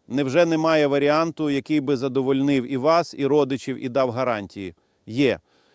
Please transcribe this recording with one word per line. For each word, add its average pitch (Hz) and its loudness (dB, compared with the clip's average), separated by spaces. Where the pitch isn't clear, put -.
Невже 139 0
немає 160 2
варіанту, 151 0
який 143 0
би 135 -2
задовольнив 135 0
і 135 -2
вас, 160 2
і 139 -2
родичів, 135 -2
і 127 -4
дав 131 0
гарантії? 104 -6
Є. 117 0